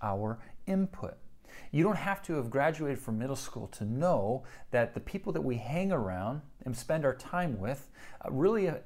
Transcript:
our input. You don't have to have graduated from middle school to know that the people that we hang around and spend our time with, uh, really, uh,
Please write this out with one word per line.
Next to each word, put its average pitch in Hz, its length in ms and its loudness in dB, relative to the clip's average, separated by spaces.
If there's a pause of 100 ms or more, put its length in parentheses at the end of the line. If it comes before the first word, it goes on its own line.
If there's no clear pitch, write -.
our 107 360 0 (300)
input. 190 480 0 (540)
You 147 140 6
don't 208 120 4
have 185 280 0
to 170 100 -2
have 123 160 0
graduated 143 480 2
from 113 180 -2
middle 131 200 -2
school 110 320 -6
to - 160 -6
know 123 580 2 (300)
that 120 200 4
the - 60 -6
people - 340 -4
that 160 80 0
we 131 160 2
hang 156 360 0
around 110 500 0 (220)
and 127 120 -2
spend - 280 0
our 131 100 4
time 160 460 -2
with, 123 300 -4 (340)
uh, - 80 -4
really, 190 360 4
uh, 156 180 -2